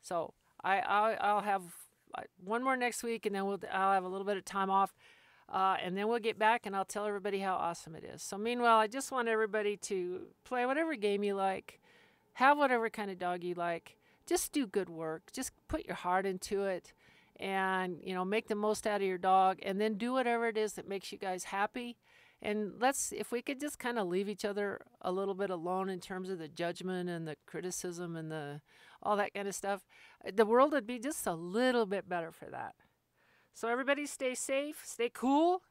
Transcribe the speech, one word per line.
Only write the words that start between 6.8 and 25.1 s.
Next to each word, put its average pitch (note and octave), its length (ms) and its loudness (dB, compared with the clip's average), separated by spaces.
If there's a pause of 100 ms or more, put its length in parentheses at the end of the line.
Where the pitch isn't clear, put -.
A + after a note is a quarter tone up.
tell G#3 220 -4
everybody G3+ 340 -2
how F#3+ 140 0
awesome E3+ 400 -4
it D#3 100 -14
is. - 180 -12
So - 140 -8
meanwhile, A#3 420 6
I A3 80 6
just C4 260 -6
want A#3+ 160 0
everybody G#3+ 500 2
to F3+ 500 -4 (160)
play B3 220 0
whatever D4+ 300 0
game G3+ 260 0
you G3+ 120 0
like, G3 460 -2 (540)
have C#4+ 240 6
whatever B3 320 4
kind G#3 200 -6
of F#3 80 -10
dog F3+ 260 -2
you F3 100 -2
like, E3+ 420 -4 (300)
just - 260 0
do C#4+ 140 0
good F#3 220 -2
work, D#3+ 440 -8
just - 200 -6 (160)
put - 180 -4
your - 80 -4
heart F#3 320 2
into G3 380 -2
it, F#3+ 280 -4 (460)
and, F#3+ 640 0
you F#3+ 120 -6
know, F#3 100 0
make G#3+ 240 0
the A3 80 2
most G#3+ 300 0
out G#3 160 2
of G3 40 2
your F#3 120 0
dog, F#3+ 440 6
and G3 180 -2
then A3 140 2
do A#3 180 -2
whatever A#3+ 360 2
it G#3+ 80 -2
is G#3+ 160 0
that - 160 -10
makes F#3+ 240 -6
you G3+ 60 -12
guys F#3 260 -4
happy. A3+ 520 -4 (460)
And G#3 380 -2
let's, C4 320 2
if - 180 -6
we A#3+ 100 -2
could C4 200 -6
just D4 180 -6
kinda A#3+ 260 -2
leave F#3 240 0
each G#3 160 -6
other G3+ 360 -2 (200)
a F3+ 120 -2